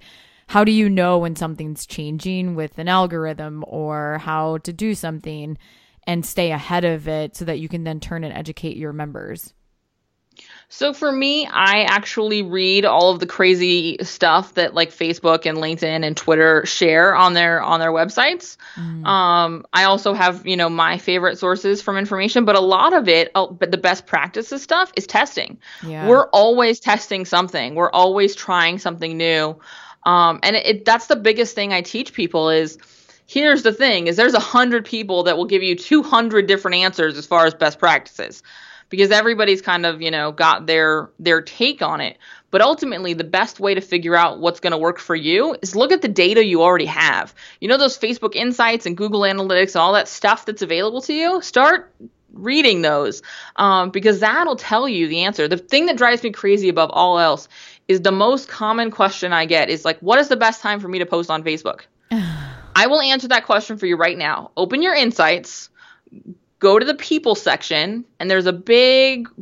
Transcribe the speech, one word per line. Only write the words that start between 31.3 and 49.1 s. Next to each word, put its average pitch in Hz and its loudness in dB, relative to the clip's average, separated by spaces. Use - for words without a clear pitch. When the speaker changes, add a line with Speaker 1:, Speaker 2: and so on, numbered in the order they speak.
Speaker 2:
thing 202 -4
I 180 -2
teach - -10
people 165 -2
is, 160 0
here's 277 2
the 226 4
thing, 214 0
is 170 0
there's 247 4
a 220 4
hundred 240 2
people 196 -4
that 170 2
will 175 -2
give 190 0
you 180 0
two 285 0
hundred 220 2
different 190 0
answers 170 -2
as 147 -14
far 165 4
as 156 2
best 151 0
practices. - -2
Because 196 2
everybody's 208 2
kind 175 -2
of, 165 -2
you 160 -4
know, 151 -4
got 160 2
their, 156 0
their 165 2
take 254 -4
on 151 -4
it. 117 -8
But 196 4
ultimately, 220 0
the 165 -8
best 185 -4
way 196 0
to 190 -2
figure 175 -2
out 170 2
what's 170 -2
gonna 165 -2
work 170 -2
for - -4
you 180 0
is 185 -10
look 277 2
at 370 2
the 247 -2
data 208 4
you 170 2
already 175 4
have. 151 -2
You 190 -6
know, 262 4
those 269 0
Facebook 226 -4
Insights 233 0
and 175 -6
Google 208 -2